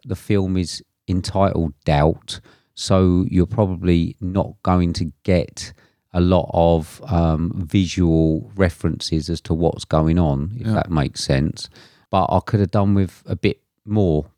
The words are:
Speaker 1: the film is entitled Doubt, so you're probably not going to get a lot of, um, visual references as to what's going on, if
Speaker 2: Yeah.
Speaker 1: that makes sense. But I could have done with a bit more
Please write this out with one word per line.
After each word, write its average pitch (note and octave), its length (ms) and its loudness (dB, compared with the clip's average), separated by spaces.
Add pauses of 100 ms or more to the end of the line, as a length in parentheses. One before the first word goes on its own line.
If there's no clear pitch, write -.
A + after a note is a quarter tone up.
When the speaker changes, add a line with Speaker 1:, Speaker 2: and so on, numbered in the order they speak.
Speaker 1:
the F#2+ 100 -6
film F#2+ 400 0
is F2 260 -4 (240)
entitled F2+ 680 0 (100)
Doubt, D2+ 560 0 (320)
so F#2 560 2
you're F2 160 2
probably F2+ 760 0
not F#2 440 -4
going F2 320 2
to E2 180 -6 (120)
get - 500 -2 (400)
a F2 80 2
lot F2+ 320 2
of, E2+ 500 0
um, E2 500 0
visual D#2+ 1000 0
references E2 720 -2
as E2+ 140 -6
to - 100 -6
what's E2 320 0
going D#2+ 340 2
on, D2+ 400 0
if A2 100 -10
Speaker 2:
Yeah. G#2+ 40 -2
Speaker 1:
that - 180 -2
makes D2 320 -2
sense. C#2 460 -2 (420)
But F#2+ 200 2
I F#2 100 2
could - 200 0
have F#2+ 100 0
done G2+ 220 2
with G2 320 0
a - 100 -8
bit - 280 -2 (240)
more F2+ 400 0 (120)